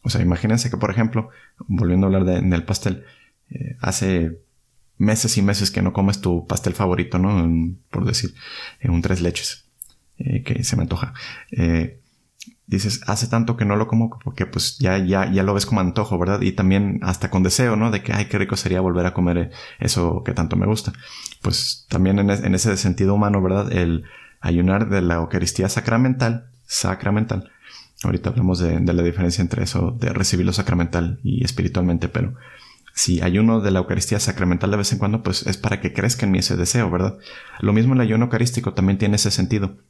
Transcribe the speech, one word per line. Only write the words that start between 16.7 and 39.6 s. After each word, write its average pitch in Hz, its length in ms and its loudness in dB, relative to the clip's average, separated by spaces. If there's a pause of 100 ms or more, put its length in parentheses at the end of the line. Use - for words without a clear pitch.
hasta 92 280 -2
con 92 120 2
deseo, 107 340 2
¿no? 110 140 2
De 101 120 -2
que, - 100 -4
"Ay, 104 140 -2
qué - 120 -2
rico 95 180 -2
sería 92 240 0
volver 90 260 0
a 90 60 -2
comer, 87 260 0
eh, 82 120 -2 (280)
eso 85 460 0
que 92 80 -2
tanto 85 240 -2
me 92 100 2
gusta". 110 260 -2 (500)
Pues - 460 -4
también 95 300 2
en 101 120 2
es-, 101 140 0
en 95 100 2
ese 95 220 2
sentido 98 380 2
humano, 101 280 2
¿verdad? 95 300 0
El 85 320 0 (360)
ayunar 92 480 2
de 98 140 0
la 85 140 2
Eucaristía 90 520 -2
sacramental, 120 800 0 (180)
sacramental. 98 840 -2 (540)
Ahorita 92 260 0
hablamos 92 280 2
de, 82 220 0
de 87 120 2
la 87 100 2
diferencia 87 400 0
entre 87 200 -2
eso, 92 380 -2
de - 120 -2
recibir 90 320 0
lo 92 80 2
sacramental 87 680 0
y - 220 0
espiritualmente, 90 640 0
pero - 260 -2 (600)
si - 280 0
ayuno 107 380 4
de 101 100 0
la 95 80 4
Eucaristía 92 400 0
sacramental 90 540 0
de 104 60 2
vez 101 140 0
en 98 60 -2
cuando, 104 240 0
pues - 240 -2
es 95 100 -2
para - 240 -4
que - 120 -4
crezca 110 340 0
en 95 60 4
mí 92 60 4
ese 92 180 0
deseo, 92 340 0
¿verdad? 90 260 0 (440)
Lo 104 120 2
mismo 117 220 4
el 127 60 4
ayuno 110 240 2
eucarístico 120 500 0
también 95 240 2
tiene 104 160 2
ese 104 160 0
sentido 98 480 0 (120)